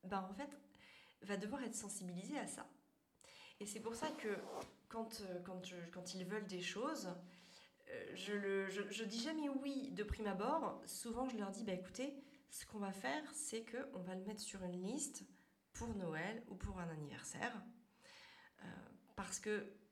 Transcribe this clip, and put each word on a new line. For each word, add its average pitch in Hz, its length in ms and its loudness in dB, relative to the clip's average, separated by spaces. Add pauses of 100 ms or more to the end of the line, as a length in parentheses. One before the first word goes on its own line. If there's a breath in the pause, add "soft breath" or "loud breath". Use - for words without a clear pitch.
bah, 190 260 2
en 202 40 -4
fait, - 260 -4 (600 loud breath)
va 196 160 0
devoir 233 260 0
être 226 120 0
sensibilisé 196 640 -2
à 214 100 0
ça. - 200 -4 (920 loud breath)
Et 208 60 -2
c'est 208 140 -4
pour 226 160 0
ça 311 140 4
que 208 280 2 (520)
quand, 220 320 -2
euh, 185 220 -2
quand 185 200 -4
je, 180 120 -6 (160)
quand 180 240 -4
ils 185 100 0
veulent 202 220 0
des 180 140 0
choses, 226 460 2 (800 loud breath)
euh, - 260 -4
je 196 180 0
le, 196 360 4
je, 190 200 0
je 226 140 0
dis 233 180 2
jamais 311 280 2
oui 269 420 2
de 180 120 2
prime 214 240 2
abord. 220 580 6
Souvent, 240 440 2
je 233 80 2
leur 202 140 4
dis, « 226 140 -2
Bah, 196 80 6
écoutez, 254 420 0 (340 loud breath)
ce - 160 -6
qu'on 214 140 -6
va 196 120 2
faire, 262 320 2 (100)
c'est - 280 0
que 226 160 -4 (160)
on 185 80 -2
va 185 140 0
le 185 100 -2
mettre 214 160 -2
sur 190 220 -4
une 180 200 0
liste 247 400 0 (480 loud breath)
pour 226 240 0
Noël 185 540 2
ou 196 60 -4
pour 185 240 -2
un 170 100 2
anniversaire. » 156 760 -2 (1000 loud breath)
Euh, - 20 -8 (500)
parce - 240 0
que 208 320 4 (200)